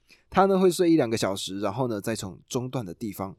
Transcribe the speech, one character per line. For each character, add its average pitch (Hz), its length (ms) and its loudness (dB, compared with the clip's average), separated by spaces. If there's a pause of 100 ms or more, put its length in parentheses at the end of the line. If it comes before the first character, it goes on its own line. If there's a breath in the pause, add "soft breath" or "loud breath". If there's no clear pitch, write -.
(300 soft breath)
他 190 160 6
呢， 196 120 4
会 185 140 6
睡 170 180 2
一 165 60 6
两 131 140 2
个 113 80 0
小 98 180 0
时， 95 240 -8
然 101 140 -2
后 127 160 -2
呢， 107 100 -4
再 110 160 -4
从 92 320 -12
中 127 220 -4
断 127 160 -6
的 85 80 -10
地 107 180 -8
方 95 280 -8